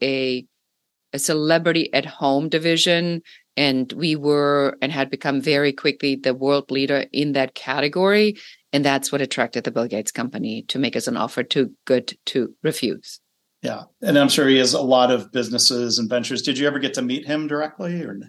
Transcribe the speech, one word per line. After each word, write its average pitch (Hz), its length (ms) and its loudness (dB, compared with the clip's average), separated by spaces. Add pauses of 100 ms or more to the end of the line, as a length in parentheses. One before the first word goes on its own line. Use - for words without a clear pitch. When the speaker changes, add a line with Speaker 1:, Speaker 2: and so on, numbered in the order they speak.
Speaker 1:
a, 131 420 -2 (680)
a 139 60 -6
celebrity 165 720 2
at 139 120 0
home 147 440 0
division. 170 720 2 (340)
And 131 380 0
we 156 240 -2
were 143 640 2
and 135 100 -2
had 135 180 -2
become 139 300 -2
very 143 320 2
quickly 139 460 -2
the 131 160 0
world 139 360 0
leader 139 440 0
in 147 180 0
that 135 240 0
category. 185 800 2 (380)
And 143 100 2
that's 139 260 2
what 143 120 -2
attracted 127 420 -2
the 123 80 -2
Bill 117 160 0
Gates 107 240 -4
company 113 520 -6
to - 140 -6
make 131 200 0
us 110 100 -4
an - 80 -2
offer 113 260 -4
too 127 320 -2 (120)
good 123 400 0
to - 360 -2
refuse. - 600 -4 (400)
Speaker 2:
Yeah. 110 220 -8 (180)
And - 160 2
I'm 139 120 6
sure 143 180 2
he 135 120 6
has 123 140 4
a - 80 0
lot 127 300 6
of 117 220 -2
businesses 120 640 0
and 110 100 -2
ventures. 123 320 -2
Did 135 160 -2
you 139 80 0
ever 143 140 0
get 131 140 -2
to 135 80 -4
meet 127 240 -4
him 151 200 -4
directly 156 580 -4
or, 113 140 -10 (120)